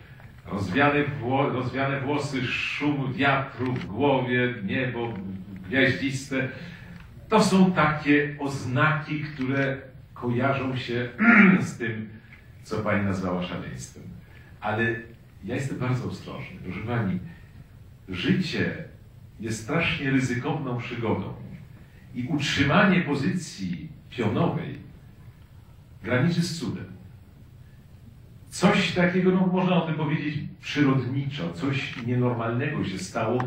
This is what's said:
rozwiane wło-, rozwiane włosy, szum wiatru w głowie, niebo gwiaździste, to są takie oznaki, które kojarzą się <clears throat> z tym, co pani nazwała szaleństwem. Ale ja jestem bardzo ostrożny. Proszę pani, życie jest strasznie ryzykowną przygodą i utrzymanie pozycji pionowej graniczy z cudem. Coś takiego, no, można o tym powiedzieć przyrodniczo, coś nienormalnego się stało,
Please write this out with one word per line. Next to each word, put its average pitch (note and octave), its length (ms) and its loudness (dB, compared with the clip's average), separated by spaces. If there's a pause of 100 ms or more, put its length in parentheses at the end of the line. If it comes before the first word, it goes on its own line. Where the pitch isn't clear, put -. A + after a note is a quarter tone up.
(460)
rozwiane C#3+ 580 2
wło-, B2+ 480 0
rozwiane C3+ 480 -2
włosy, C3 460 -2
szum C#3 680 -2
wiatru C3 640 0
w - 120 -4
głowie, B2 680 2 (100)
niebo A#2 500 -2 (540)
gwiaździste, - 800 0 (800)
to G#3+ 160 6
są F#3 280 6
takie D3 680 4
oznaki, D3 840 0
które C3+ 560 -2 (380)
kojarzą B2+ 600 0
się B2 320 -4 (260)
<clears throat> G3 260 10
z - 180 -4
tym, A2 300 -4 (540)
co A2 160 -4
pani G#2 260 0
nazwała F#2 380 0
szaleństwem. - 600 -10 (580)
Ale A2 240 0 (600)
ja A#2 100 -6
jestem C#3 240 -4
bardzo B2 300 -2
ostrożny. D2+ 560 -10
Proszę F#2 160 -8
pani, G#2 380 -2 (920)
życie F#2+ 760 0 (560)
jest A2 220 -4
strasznie C#3+ 480 -2
ryzykowną B2 680 0
przygodą G#2+ 560 -2 (800)
i B2 140 -4
utrzymanie D#3 720 4
pozycji C3+ 880 -2 (220)
pionowej - 760 -2 (1200)
graniczy E3+ 360 4
z - 160 -4
cudem. F#2+ 260 -4 (1700)
Coś F#3+ 420 2
takiego, F3+ 380 4
no, F#3 160 4
można F3+ 360 4
o - 40 -2
tym D#3 80 -2
powiedzieć D3+ 400 -2 (260)
przyrodniczo, C#3 920 0
coś C3 540 -4
nienormalnego B2 800 0
się - 140 -4
stało, A#2 480 -2